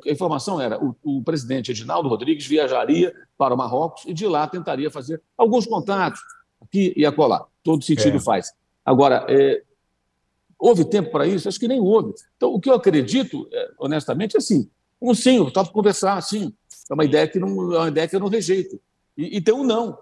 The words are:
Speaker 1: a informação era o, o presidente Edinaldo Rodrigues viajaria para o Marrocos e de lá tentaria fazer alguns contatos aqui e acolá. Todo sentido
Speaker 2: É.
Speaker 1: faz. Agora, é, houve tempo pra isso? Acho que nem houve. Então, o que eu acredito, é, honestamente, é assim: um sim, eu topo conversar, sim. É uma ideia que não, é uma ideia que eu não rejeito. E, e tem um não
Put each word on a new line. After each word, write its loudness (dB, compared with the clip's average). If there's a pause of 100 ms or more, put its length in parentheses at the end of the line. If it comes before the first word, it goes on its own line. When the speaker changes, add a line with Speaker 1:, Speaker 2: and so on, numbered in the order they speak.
Speaker 1:
a -4
informação -4
era -4
o, -2
o -4
presidente -4
Edinaldo -4
Rodrigues -2
viajaria 0 (240)
para 2
o -2
Marrocos -4
e -10
de -4
lá 0
tentaria -6
fazer -12 (160)
alguns 4
contatos -2 (420)
aqui 0
e 4
acolá. 2 (180)
Todo 2
sentido 2
Speaker 2:
É. 0
Speaker 1:
faz. -2 (320)
Agora, 4
é, 4 (920)
houve 4
tempo -2
pra 0
isso? -2
Acho -6
que -4
nem 0
houve. 2 (220)
Então, -2
o -2
que -2
eu 6
acredito, 0
é, -6 (100)
honestamente, -4
é 2
assim: 0 (320)
um 2
sim, 4
eu 2
topo -2
conversar, 0
sim. -6 (360)
É -6
uma 2
ideia 4
que -2
não, -4
é 2
uma 0
ideia -2
que -4
eu 0
não -4
rejeito. -2 (380)
E, -6
e -4
tem 4
um -4
não 0